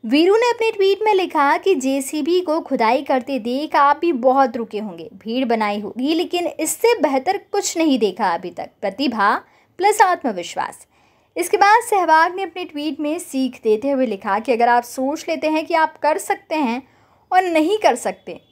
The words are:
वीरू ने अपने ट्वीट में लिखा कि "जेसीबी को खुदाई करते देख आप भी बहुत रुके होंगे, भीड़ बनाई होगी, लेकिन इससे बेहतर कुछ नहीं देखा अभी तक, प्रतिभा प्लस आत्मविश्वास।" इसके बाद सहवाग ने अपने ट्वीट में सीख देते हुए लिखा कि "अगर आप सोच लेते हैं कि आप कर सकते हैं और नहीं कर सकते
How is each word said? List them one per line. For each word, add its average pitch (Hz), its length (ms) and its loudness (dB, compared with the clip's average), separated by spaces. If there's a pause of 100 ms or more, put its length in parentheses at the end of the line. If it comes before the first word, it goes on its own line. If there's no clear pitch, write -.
वीरू 311 320 4
ने 480 140 4
अपने 453 220 0
ट्वीट 392 320 0
में 427 100 2
लिखा 320 440 2
कि 381 180 0
"जेसीबी 277 680 -2
को 320 180 -2
खुदाई 254 420 0
करते 269 380 -2
देख 262 360 -4
आप 285 240 4
भी 339 140 0
बहुत 262 440 2
रुके 220 220 -8
होंगे, 170 340 -12
भीड़ 226 320 -6
बनाई 214 340 -2
होगी, 254 340 -4
लेकिन 349 340 -4
इससे 381 540 0
बेहतर 269 360 0 (140)
कुछ 392 260 -4
नहीं 294 220 2
देखा 196 300 0
अभी 175 200 -4
तक, - 200 -12 (120)
प्रतिभा 214 520 0 (460)
प्लस 415 220 2
आत्मविश्वास।" 269 880 -2 (500)
इसके 349 200 0
बाद 415 240 6
सहवाग 349 540 2
ने 392 80 -4
अपने 359 220 -8
ट्वीट 302 340 -6
में 302 200 -4
सीख 262 440 -4
देते 220 260 0
हुए 262 160 2
लिखा 202 340 -4
कि 240 120 -4
"अगर 233 180 2
आप 240 140 4
सोच 269 460 -6
लेते 311 200 -2
हैं 311 160 0
कि 330 80 -4
आप 320 240 0
कर 311 200 0
सकते 403 380 -6
हैं 262 260 -2 (500)
और 370 120 4
नहीं 339 340 2
कर 320 180 2
सकते - 440 -8 (120)